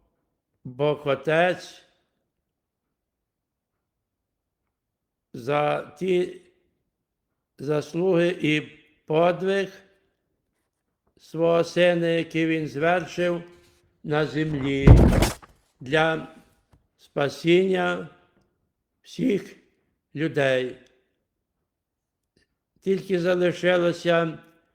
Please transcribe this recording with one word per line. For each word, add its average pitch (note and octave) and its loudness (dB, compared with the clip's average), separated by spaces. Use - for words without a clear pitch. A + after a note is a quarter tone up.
Бог C#3+ -4
Отець D#3 -2
за C#3+ -4
ті F3+ -2
заслуги E3+ 0
і D3+ 2
подвиг F3+ 0
свого E3 0
сина, E3+ 2
який E3 -2
він D#3+ -2
звершив E3+ -2
на D3+ -2
землі C#3 -2
для D#3 -2
спасіння F3 -2
всіх - -4
людей. C3+ -2
Тільки F#3 -2
залишилося F3 0